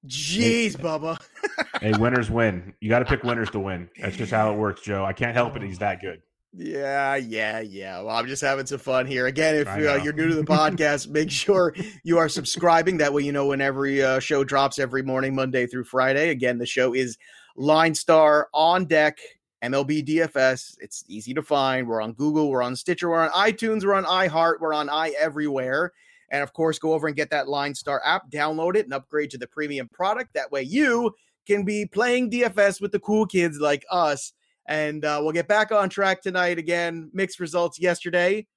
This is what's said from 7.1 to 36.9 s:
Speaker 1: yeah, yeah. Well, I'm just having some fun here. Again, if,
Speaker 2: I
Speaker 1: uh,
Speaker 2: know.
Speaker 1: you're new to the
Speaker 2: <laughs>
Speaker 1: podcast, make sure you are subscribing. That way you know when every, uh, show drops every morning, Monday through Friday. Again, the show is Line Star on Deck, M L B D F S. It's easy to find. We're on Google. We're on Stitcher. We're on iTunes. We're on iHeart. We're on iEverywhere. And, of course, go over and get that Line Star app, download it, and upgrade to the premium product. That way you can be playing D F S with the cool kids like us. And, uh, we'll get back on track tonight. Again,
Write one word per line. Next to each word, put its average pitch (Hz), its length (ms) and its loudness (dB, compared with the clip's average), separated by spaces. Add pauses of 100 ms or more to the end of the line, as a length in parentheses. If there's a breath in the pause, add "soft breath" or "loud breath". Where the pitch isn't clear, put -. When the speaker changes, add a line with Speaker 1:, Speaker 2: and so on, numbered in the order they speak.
Speaker 1:
yeah, 110 440 -4
yeah. 95 420 -10
Well, 110 140 -6
I'm 117 100 0
just 135 160 -8
having 139 240 0
some 131 140 -8
fun 127 260 0
here. 127 220 -2
Again, 156 260 2
if, 147 140 0
Speaker 2:
I 95 60 -6
Speaker 1:
uh, 147 240 2
Speaker 2:
know. 143 60 -2
Speaker 1:
you're 147 100 -4
new 160 160 0
to 165 40 2
the 156 100 0
Speaker 2:
<laughs> - 0 -
Speaker 1:
podcast, 151 640 2
make 151 220 0
sure 180 460 2 (280 loud breath)
you 170 140 4
are 165 100 4
subscribing. 170 720 2
That 143 160 2
way 147 80 2
you 143 100 -2
know 143 140 0
when 139 160 0
every, 139 400 0
uh, 131 160 4
show 139 260 2
drops 135 360 2
every 135 240 -2
morning, 135 320 -2
Monday 131 320 0
through 123 160 -8
Friday. 135 460 2
Again, 123 280 0
the 117 80 -4
show 127 300 2
is 127 240 -2 (360 loud breath)
Line 156 380 4
Star 151 580 6
on 170 340 2
Deck, 151 340 2 (420)
M 123 140 -2
L 139 80 2
B 151 180 -2
D 156 200 0
F 160 160 -2
S. 131 420 0
It's - 280 -16
easy 110 280 -10
to 147 80 -4
find. 131 440 0
We're 113 140 -2
on 110 120 -6
Google. 151 360 0
We're 127 140 0
on 127 120 -4
Stitcher. 175 340 -4
We're 165 200 2
on - 0 -
iTunes. 214 560 0
We're 202 80 4
on 190 120 2
iHeart. 165 540 2
We're 160 140 -2
on 151 140 -2
iEverywhere. 147 1000 -2 (420 soft breath)
And, 143 100 -2
of 139 120 -6
course, 160 260 0
go 160 140 0
over 156 140 0
and 147 80 -4
get 151 140 -2
that 143 180 -2
Line 143 280 -4
Star 143 280 -4
app, 156 280 0
download 156 440 0
it, 135 100 2
and 131 80 -10
upgrade 143 380 -4
to 139 60 -14
the 123 100 -10
premium 143 420 -6
product. 220 440 -4
That 135 180 -6
way 139 120 -4
you 233 500 0 (320 soft breath)
can 202 180 0
be 208 220 -2
playing 247 440 0
D 240 140 0
F 226 140 -2
S 202 240 2
with 202 100 -4
the 202 80 -2
cool 214 280 2
kids 170 320 0
like 147 320 0
us. 156 420 0 (340)
And, 151 360 -4
uh, 147 200 0
we'll 156 80 0
get 165 160 -2
back 214 240 2
on 202 180 2
track 190 320 0
tonight. 180 380 0
Again, 165 520 -4